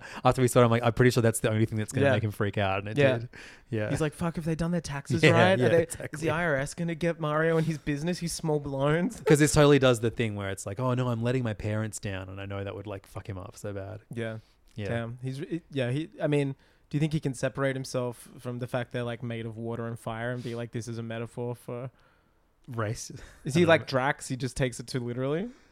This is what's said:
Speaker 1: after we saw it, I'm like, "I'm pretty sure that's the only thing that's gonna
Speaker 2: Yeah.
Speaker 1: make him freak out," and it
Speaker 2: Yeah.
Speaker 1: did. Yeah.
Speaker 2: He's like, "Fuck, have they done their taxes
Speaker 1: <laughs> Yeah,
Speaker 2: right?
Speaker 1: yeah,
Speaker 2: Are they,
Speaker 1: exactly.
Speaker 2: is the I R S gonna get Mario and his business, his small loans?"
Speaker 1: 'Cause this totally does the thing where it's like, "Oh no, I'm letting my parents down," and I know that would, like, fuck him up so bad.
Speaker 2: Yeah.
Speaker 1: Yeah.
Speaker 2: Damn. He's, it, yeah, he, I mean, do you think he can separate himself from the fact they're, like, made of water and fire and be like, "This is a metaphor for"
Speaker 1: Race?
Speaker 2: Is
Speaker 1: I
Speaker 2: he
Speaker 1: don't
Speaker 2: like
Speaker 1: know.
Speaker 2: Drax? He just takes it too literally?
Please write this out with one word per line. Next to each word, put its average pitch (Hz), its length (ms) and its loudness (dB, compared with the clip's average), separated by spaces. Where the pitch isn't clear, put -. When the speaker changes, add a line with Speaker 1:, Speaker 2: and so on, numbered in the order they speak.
Speaker 1:
after 127 160 6
we 123 80 6
saw 127 140 8
it, - 20 10
I'm 117 60 6
like, 117 140 4
"I'm 117 100 2
pretty 123 160 6
sure 120 120 4
that's 113 180 2
the 117 100 0
only 110 160 4
thing 113 100 -6
that's 107 160 -4
gonna 139 140 2
Speaker 2:
Yeah. 135 60 4
Speaker 1:
make 113 120 2
him 107 60 -2
freak 101 260 -2
out," 98 220 2
and 101 100 -6
it 110 80 -8
Speaker 2:
Yeah. 131 220 4
Speaker 1:
did. 117 100 -8
Yeah. 107 220 -2
Speaker 2:
He's - 100 -2
like, 151 140 -2
"Fuck, 170 220 -4
have 156 100 -6
they 165 80 0
done 165 160 -2
their 175 100 -2
taxes 143 420 -4
Speaker 1:
<laughs> - 0 -
Yeah, 156 100 8
Speaker 2:
right? - 260 6
Speaker 1:
yeah, 123 80 4
Speaker 2:
Are - 20 4
they, 170 140 6
Speaker 1:
exactly. - 340 -8
Speaker 2:
is 151 60 -12
the 156 80 0
I 165 160 0
R 147 100 2
S 139 160 -4
gonna 170 220 -4
get 160 260 -2
Mario 160 380 2
and 160 80 2
his 160 100 -2
business, 151 440 -4
his 170 120 -4
small 151 300 -2
loans?" 147 580 0
Speaker 1:
'Cause 156 180 6
this 147 140 4
totally 147 260 8
does 127 220 6
the 117 100 0
thing 110 240 -2
where 101 140 -4
it's 98 160 -6
like, 101 160 -6
"Oh 127 140 0
no, 123 140 0
I'm 117 140 -2
letting 123 220 0
my 110 80 -2
parents 107 460 -4
down," 95 320 -8
and 98 100 -12
I 98 60 -10
know 98 180 -6
that 98 100 -8
would, 101 120 -12
like, 98 200 -10
fuck - 220 -12
him 98 80 -8
up 92 220 -12
so 104 160 -8
bad. 101 260 -10
Speaker 2:
Yeah. 113 240 -6
Speaker 1:
Yeah. 104 120 -6
Speaker 2:
Damn. 117 340 -6
He's, 131 180 -8
it, 165 300 -6
yeah, 127 200 -2
he, 151 180 -4
I 160 40 0
mean, 143 300 0
do 151 60 -2
you 143 40 0
think 151 140 2
he 160 40 -2
can 143 160 -2
separate 135 400 -2
himself 127 540 -6
from 123 220 -10
the 123 80 -4
fact 123 240 -4
they're, 123 120 -4
like, 117 180 -8
made 117 240 -6
of 110 100 -10
water 117 320 -6
and 117 100 -8
fire 117 340 -6
and 123 120 -6
be 117 100 -8
like, 117 160 -8
"This 113 160 -6
is 117 120 -8
a 117 40 -6
metaphor 117 540 -8
for" 123 340 -10
Speaker 1:
Race? 113 420 -6
Speaker 2:
Is 143 120 -2
Speaker 1:
I - 40 6
Speaker 2:
he 175 40 6
Speaker 1:
don't 156 40 6
Speaker 2:
like 160 140 6
Speaker 1:
know. - 40 -14
Speaker 2:
Drax? 135 420 -2
He 135 80 -4
just 120 200 -6
takes 127 220 -2
it 120 80 -12
too 127 140 -6
literally? 131 480 -4